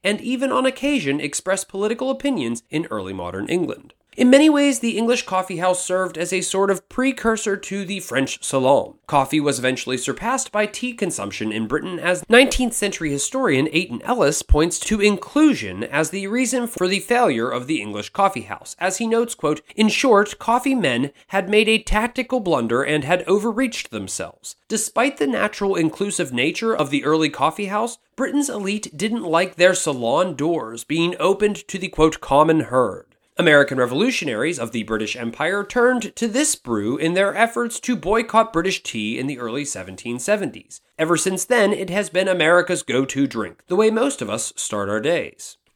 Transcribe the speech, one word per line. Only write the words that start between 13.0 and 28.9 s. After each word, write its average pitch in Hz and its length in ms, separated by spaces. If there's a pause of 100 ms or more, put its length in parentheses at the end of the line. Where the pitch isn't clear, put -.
historian 151 580
Eyton 160 360
Ellis 185 380
points 160 380
to 214 200
inclusion 196 840
as 151 260
the 196 160
reason 240 400
for 185 200
the 190 140
failure 180 480
of 123 180
the 151 140
English 104 300
coffee 190 320
house. - 360
As 185 200
he 233 80
notes, 233 280
quote, 156 280 (140)
"In 220 120
short, 208 500
coffee 247 360
men 139 360 (180)
had 190 200
made 214 220
a 220 80
tactical 240 640
blunder 131 420
and 147 220
had 175 220
overreached 220 640
themselves. - 640 (120)
Despite 254 480
the - 100
natural 208 480
inclusive 170 600
nature 170 420
of 143 140
the 139 120
early 156 280
coffee 160 380
house, 220 280 (180)
Britain's 277 360
elite 202 440